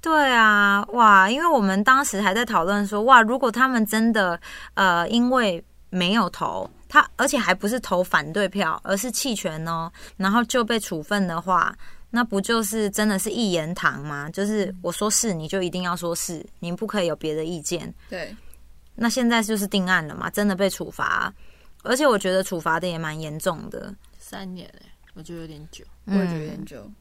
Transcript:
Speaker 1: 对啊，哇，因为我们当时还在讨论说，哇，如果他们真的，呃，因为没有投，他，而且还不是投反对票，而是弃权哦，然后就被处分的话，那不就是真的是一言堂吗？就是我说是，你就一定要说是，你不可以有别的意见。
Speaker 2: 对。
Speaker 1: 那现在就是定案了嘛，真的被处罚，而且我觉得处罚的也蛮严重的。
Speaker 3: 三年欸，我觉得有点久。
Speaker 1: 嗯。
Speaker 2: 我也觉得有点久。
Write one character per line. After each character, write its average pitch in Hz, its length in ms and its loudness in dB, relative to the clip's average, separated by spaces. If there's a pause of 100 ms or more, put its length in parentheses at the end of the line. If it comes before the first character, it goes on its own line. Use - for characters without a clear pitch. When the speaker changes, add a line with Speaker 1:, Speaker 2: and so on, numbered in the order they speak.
Speaker 1:
对 302 320 2
啊， 208 480 6 (120)
哇， 208 360 8
因 262 120 0
为 339 60 2
我 311 120 4
们 196 240 2
当 262 220 4
时 196 160 -4
还 196 120 2
在 233 120 0
讨 202 200 2
论 202 220 0
说， 208 160 -2
哇， 247 180 10
如 226 160 2
果 254 140 2
他 240 160 2
们 240 180 2
真 220 280 2
的， 185 280 2 (340)
呃， 170 340 2
因 240 220 2
为 214 320 2 (280)
没 180 220 0
有 214 180 2
投， - 400 -6 (180)
他， 294 160 4 (120)
而 269 100 2
且 285 100 0
还 185 160 2
不 185 140 -2
是 233 140 -2
投 180 200 -2
反 160 320 0
对 196 160 0
票， 185 360 -2
而 196 120 -2
是 233 140 -6
弃 233 240 -4
权 160 320 -6
哦， 165 240 -4 (260)
然 190 140 0
后 233 140 2
就 240 200 0
被 233 140 0
处 170 240 -6
分 202 240 0
的 170 140 -4
话， 180 360 0 (340)
那 233 120 0
不 202 180 -2
就 226 220 0
是 214 280 -2
真 214 180 0
的 196 100 0
是 208 100 -4
一 214 220 -2
言 165 240 -2
堂 139 280 0
吗？ 147 280 -8
就 196 160 -4
是 202 260 -2 (100)
我 175 100 -4
说 208 180 -2
是， 214 240 -2
你 156 140 -8
就 190 120 -4
一 180 80 -2
定 180 140 -6
要 175 140 -4
说 170 180 -6
是， 165 320 -8 (140)
你 170 100 -8
不 180 160 -6
可 208 160 -2
以 175 60 0
有 151 80 -2
别 156 180 -6
的 156 100 -4
意 165 160 -8
见。 170 320 -6 (160)
Speaker 2:
对。 185 280 -12 (580)
Speaker 1:
那 233 140 0
现 233 200 2
在 233 140 4
就 214 140 -2
是 202 100 0
定 190 180 0
案 180 220 0
了 143 80 -12
嘛， - 160 -6
真 208 160 0
的 202 80 2
被 190 160 0
处 - 200 -8
罚， - 420 -4 (520)
而 233 100 0
且 277 100 0
我 233 140 6
觉 185 140 0
得 190 100 2
处 185 160 -6
罚 165 220 0
的 180 80 -4
也 165 100 -6
蛮 156 200 -6
严 156 200 -8
重 165 320 -4
的。 - 240 -12 (240)
Speaker 3:
三 190 340 -14
年 180 140 -14
欸， - 160 -20 (320)
我 170 80 -18
觉 170 140 -14
得 165 60 -12
有 160 40 -14
点 156 240 -16
久。 - 140 -20 (220)
Speaker 1:
嗯。 196 120 0
Speaker 2:
我 190 60 2
也 180 40 -2
觉 170 80 -4
得 156 40 -6
有 151 60 -8
点 - 180 -10
久。 107 260 -18 (100)